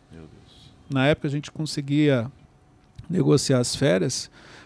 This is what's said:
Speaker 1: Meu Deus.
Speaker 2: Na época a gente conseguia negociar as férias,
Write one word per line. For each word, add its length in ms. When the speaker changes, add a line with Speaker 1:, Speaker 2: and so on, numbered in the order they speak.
Speaker 1:
Meu 100
Deus. 500
Speaker 2:
Na 180
época 200
a 40
gente 200
conseguia 800
negociar 500
as 160
férias, 560